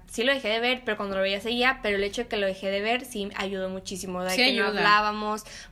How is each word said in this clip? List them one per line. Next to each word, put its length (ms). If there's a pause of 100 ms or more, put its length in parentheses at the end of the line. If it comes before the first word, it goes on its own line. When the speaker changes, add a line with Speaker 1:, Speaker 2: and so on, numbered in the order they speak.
Speaker 1:
sí 180
lo 80
dejé 180
de 100
ver, 260
pero 100
cuando 200
lo 80
veía 180
seguía, 400
pero 160
el 60
hecho 180
de 60
que 100
lo 80
dejé 240
de 120
ver 240
sí 300
ayudó 340
muchísimo, 540
de 60
Speaker 2:
Sí 80
Speaker 1:
que 160
no 120
Speaker 2:
ayuda. 20
Speaker 1:
hablábamos, 760 (280)